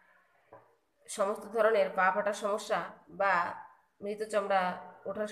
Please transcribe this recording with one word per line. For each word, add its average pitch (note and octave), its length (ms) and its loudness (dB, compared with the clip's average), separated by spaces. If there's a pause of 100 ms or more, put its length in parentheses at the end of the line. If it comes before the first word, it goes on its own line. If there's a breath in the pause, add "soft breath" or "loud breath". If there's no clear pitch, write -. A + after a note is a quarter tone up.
(1160 soft breath)
সমস্ত G#3 280 0 (120)
ধরনের G#3+ 400 6
পা F#3 180 4
ফাটার G#3 300 0
সমস্যা G3+ 340 -2 (420)
বা G3 140 4 (680)
মৃত G#3 200 -8 (120)
চামড়া G3 300 2 (460)
ওঠার G#3+ 240 -6